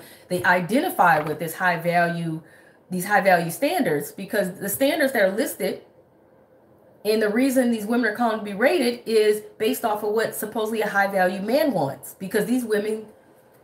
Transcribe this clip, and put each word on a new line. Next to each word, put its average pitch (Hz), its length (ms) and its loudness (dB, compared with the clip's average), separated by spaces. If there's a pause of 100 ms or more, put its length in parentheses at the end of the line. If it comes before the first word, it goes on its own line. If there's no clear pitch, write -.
(280)
they 180 160 -2
identify 185 760 2
with 151 180 -4
this 165 180 -8
high 180 220 0
value, 170 640 0 (480)
these 180 160 -4
high 202 160 2
value 175 300 4
standards, 208 600 0
because 190 480 -4
the 196 100 -6
standards 277 440 0
that 220 80 2
are 190 100 4
listed - 520 -4 (1200)
and 214 160 2
the 208 80 2
reason 247 420 2
these 208 140 -2
women 240 220 0
are 214 80 -4
calling 220 240 0
to 202 60 -8
be 202 80 -8
rated 240 540 2
is 214 340 4 (160)
based - 280 -2
off 214 180 -2
of 214 100 -2
what 220 220 -2
supposedly 220 460 -4
a 208 60 -2
high 196 200 2
value 190 340 0
man 262 320 0
wants, 139 420 -4
because 190 300 -2
these 247 200 0
women 214 400 -2 (580)